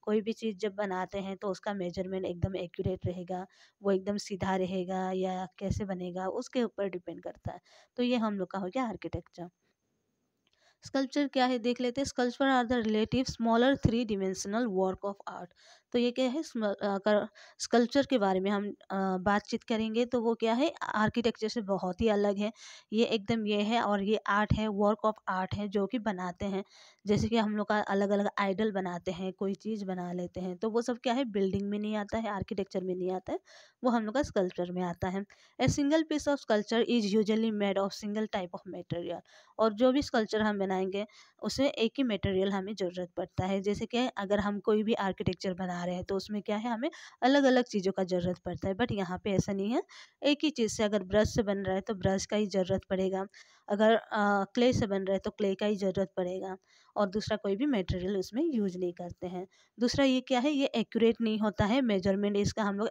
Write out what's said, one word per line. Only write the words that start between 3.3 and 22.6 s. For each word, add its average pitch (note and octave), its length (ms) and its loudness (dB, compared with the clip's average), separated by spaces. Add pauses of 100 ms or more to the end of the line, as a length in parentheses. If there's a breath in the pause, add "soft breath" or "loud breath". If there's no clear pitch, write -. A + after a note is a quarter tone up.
वो G3 80 2
एकदम F#3+ 260 0
सीधा F#3+ 400 -2
रहेगा F#3 560 -2
या F#3 360 -2 (100)
कैसे G3 260 -2
बनेगा, F#3 440 -6
उसके B3 340 -4
ऊपर G3+ 260 -2
डिपेंड F3+ 340 -10
करता - 300 -10
है। F3+ 80 -14 (360 soft breath)
तो B3 60 -2
ये B3 140 2
हम G#3+ 220 0
लोग F3+ 120 -4
का G3 80 -6
हो F#3 80 -4
गया B3+ 220 -4
आर्किटेक्चर। F3 600 -10 (1400 soft breath)
स्कल्पचर C4+ 440 0
क्या B3+ 180 2
है B3+ 120 2
देख A#3+ 220 -2
लेते B3 200 -2
हैं। C#4 60 0
Sculpture B3+ 580 2
are A#3 80 0
the A#3 140 2
relative A3 500 0
smaller A#3 400 4 (100)
three A#3 240 2
dimensional G3+ 580 -2
work F#3+ 440 0
of - 260 -12
art। F3+ 80 -12 (460 loud breath)
तो B3 60 2
ये A#3+ 120 4
क्या B3+ 200 0
है, D4+ 120 -4
स्म-, A3+ 220 -6
अ, G3+ 340 0
कर-, G#3 280 4 (320 loud breath)
स्कल्पचर B3 480 2
के C4 120 2
बारे F#3+ 220 2
में F#3+ 100 0
हम, G3+ 200 0
अ, F#3+ 480 -2
बातचीत G#3 440 0
करेंगे A3 420 0
तो A#3+ 180 0
वो A3+ 120 2
क्या A3 200 0
है, C#4+ 180 2 (100)
आर्किटेक्चर G#3+ 680 2
से A#3 120 -2
बहुत F#3 400 -2
ही A3+ 80 6
अलग G3+ 300 4
है। G#3 140 0 (400 loud breath)